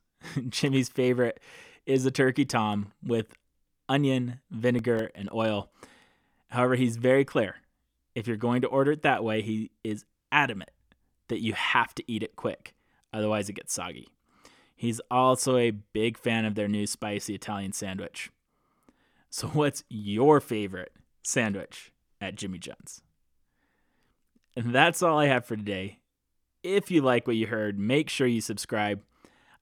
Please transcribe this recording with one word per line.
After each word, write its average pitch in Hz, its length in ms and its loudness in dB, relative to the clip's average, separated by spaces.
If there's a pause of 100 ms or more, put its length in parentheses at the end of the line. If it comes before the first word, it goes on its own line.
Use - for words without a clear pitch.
(220)
<laughs> 131 280 -8
Jimmy's 135 400 0
favorite 123 500 2 (460)
is 135 180 2
the 131 80 2
turkey 131 320 2
tom 107 480 0 (100)
with 113 360 -4 (500)
onion, 131 540 0 (100)
vinegar, 117 640 0
and 98 160 -10
oil. 110 400 -2 (760)
However, 127 260 2
he's 120 220 2
very 131 260 4
clear. 113 320 -2 (600)
If 110 120 -6
you're 117 80 -2
going 120 280 0
to 120 40 0
order 139 240 2
it 151 120 -2
that 117 200 2
way, 110 180 0
he 110 300 -4 (120)
is 107 200 -6 (260)
adamant 123 420 0 (580)
that 107 100 -2
you 107 140 -2
have - 420 0
to - 160 -10
eat 107 120 -4
it - 120 -12
quick. - 380 -8 (400)
Otherwise, 107 340 -2
it 104 60 -10
gets - 200 -10
soggy. 90 360 -10 (680)
He's 120 240 -4 (100)
also 127 480 4
a 117 140 4
big 107 460 -2
fan 113 260 0
of 107 120 -2
their 104 120 -2
new 104 180 0
spicy 104 500 -6
Italian 98 360 -8
sandwich. - 600 -10 (960)
So - 180 -8
what's 143 420 -2
your 113 500 4
favorite 95 520 -6 (320)
sandwich - 680 -4 (280)
at 190 160 -8
Jimmy 90 240 -8
John's? - 420 -18 (1500)
And 120 200 -2
that's 165 260 4
all 165 160 4
I 147 100 6
have 127 180 2
for 117 100 -6
today. 101 440 -6 (600)
If 190 300 0
you 160 100 6
like 123 260 2
what 117 80 2
you 110 120 0
heard, 107 320 -2
make 120 300 2
sure 131 180 2
you 117 140 2
subscribe. 104 600 -4 (600)